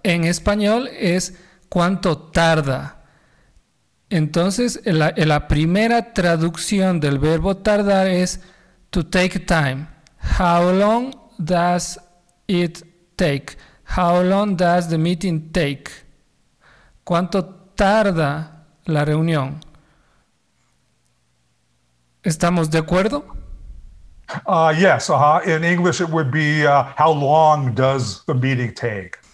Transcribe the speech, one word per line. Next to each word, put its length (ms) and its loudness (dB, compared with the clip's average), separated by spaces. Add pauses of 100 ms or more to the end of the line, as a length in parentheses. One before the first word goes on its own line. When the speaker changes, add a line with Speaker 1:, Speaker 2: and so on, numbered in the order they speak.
Speaker 1:
En 200 0
español 680 0
es 400 -2 (380)
"¿cuánto 600 -2
tarda?". 600 0 (1160)
Entonces, 760 -2
la, 320 2
la 320 0
primera 680 0
traducción 840 0
del 180 0
verbo 380 0
tardar 500 2
es 320 -2 (520)
to 140 -2
take 420 -2
time. 420 -2 (500)
How 320 2
long 420 2 (280)
does 580 -2 (480)
it 380 -2 (320)
take? 400 -4 (260)
How 400 0
long 320 0
does 360 0
the 60 0
meeting 540 -2
take? 400 -4 (1120)
¿Cuánto 720 -4
tarda 800 0 (300)
la 180 0
reunión. 560 -2 (2500)
¿Estamos 480 0
de 80 2
acuerdo? 460 0 (1200)
Speaker 2:
Uh, 260 2
yes, 360 4
uh-huh. 360 4
In 180 0
English 380 0
it 80 -2
would 240 -2
be, 340 2
uh, 180 4 (140)
"How 140 6
long 600 2
does 520 0
the 80 -2
meeting 400 -2
take?" 380 -8 (220)